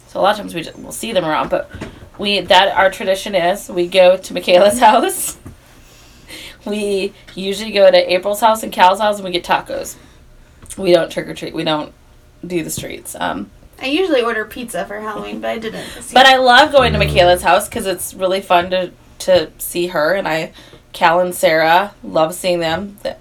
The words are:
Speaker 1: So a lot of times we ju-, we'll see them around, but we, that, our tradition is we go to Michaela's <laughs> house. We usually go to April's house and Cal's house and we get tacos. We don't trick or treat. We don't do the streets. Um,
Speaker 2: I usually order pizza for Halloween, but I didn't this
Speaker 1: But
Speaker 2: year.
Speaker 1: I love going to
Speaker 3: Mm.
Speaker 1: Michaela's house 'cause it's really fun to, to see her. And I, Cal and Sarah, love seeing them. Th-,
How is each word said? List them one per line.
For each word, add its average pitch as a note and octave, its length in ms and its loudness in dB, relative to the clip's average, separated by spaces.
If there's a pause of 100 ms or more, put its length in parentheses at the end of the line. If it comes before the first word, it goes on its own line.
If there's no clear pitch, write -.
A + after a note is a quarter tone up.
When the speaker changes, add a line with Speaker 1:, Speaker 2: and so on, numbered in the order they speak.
Speaker 1:
So F#3 100 -8
a - 20 0
lot F#3+ 100 4
of G#3 60 -2
times F#3 160 -12
we E3+ 80 -8
ju-, D#3 160 -12
we'll - 140 -18
see A3 220 -10
them F3+ 120 0
around, D3+ 240 -2
but - 220 -6 (480)
we, G3+ 220 -2
that, F#3 360 2
our F#3+ 140 4
tradition G3 420 -4
is F3+ 360 -2
we F3 180 -2
go F#3 300 6
to F#3+ 160 -12
Michaela's F#3+ 460 4
<laughs> A#3+ 100 8
house. F4 480 0 (1300)
We G3+ 480 -4 (220)
usually G3 360 -6
go G3 180 6
to F3+ 240 4
April's G3+ 260 -2
house A3 240 2
and G#3+ 80 -8
Cal's G3 280 4
house G#3+ 180 0
and F#3+ 80 -10
we F3+ 60 -8
get F3 120 -4
tacos. - 520 -4 (840)
We F#3+ 140 0
don't E3 200 4
trick D#3+ 160 -8
or D#3 60 -12
treat. - 200 -14
We D#3+ 100 -6
don't D#3 300 -4 (520)
do F3 180 -4
the - 60 -10
streets. - 500 -12
Um, G3+ 300 -6 (320)
Speaker 2:
I C4 60 -8
usually D4+ 340 0
order A3 240 -4
pizza A3+ 400 -10
for G3+ 140 -12
Halloween, G#3 420 -10
but A3 80 -6
I A3+ 80 -6
didn't A3 280 -10 (100)
this - 180 -10
Speaker 1:
But C4 140 6
Speaker 2:
year. C4 80 6
Speaker 1:
I B3+ 40 4
love C4 320 6
going B3 220 4
to G#3 60 0
Speaker 3:
Mm. - 80 0
Speaker 1:
Michaela's F3+ 340 4
house F#3 260 2
'cause G#3 180 -8
it's F#3 280 -6
really F#3 260 -2
fun F#3 300 0
to, F3+ 220 -4 (280)
to E3+ 380 2
see F3 300 -6
her. E3 260 0
And F#3+ 140 -4
I, D#3+ 260 -4 (400)
Cal F3 260 2
and F3+ 160 -2
Sarah, E3+ 580 2 (100)
love E3+ 300 -2
seeing F3+ 260 -2
them. E3+ 440 -4
Th-, - 180 -8